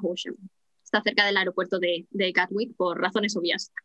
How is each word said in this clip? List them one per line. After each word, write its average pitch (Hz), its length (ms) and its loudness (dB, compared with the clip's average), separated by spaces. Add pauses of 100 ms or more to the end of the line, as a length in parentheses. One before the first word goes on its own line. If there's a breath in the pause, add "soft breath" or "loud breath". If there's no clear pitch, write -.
Horsham. 180 320 -4 (480)
Está - 180 0
cerca 208 240 4
del 202 120 2
aeropuerto 185 420 0
de, 175 300 0
de 190 240 0
Gatwick, 196 420 0
por 175 240 0
razones 208 380 0
obvias. 170 340 -2 (140)